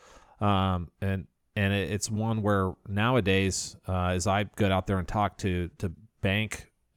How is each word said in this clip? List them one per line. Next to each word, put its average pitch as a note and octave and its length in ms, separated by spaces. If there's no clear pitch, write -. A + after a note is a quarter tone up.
Um, F#2+ 500
and, F#2+ 260
and G2 160
it, F#2+ 180
it's G#2 200
one A2 300
where G2 340
nowadays, G2 920
uh, F2+ 200
as F2+ 180
I G2+ 180
get G2+ 140
out F#2+ 160
there F#2+ 120
and F2 100
talk G#2 300
to, F2 300
to F#2+ 120
bank, G#2 500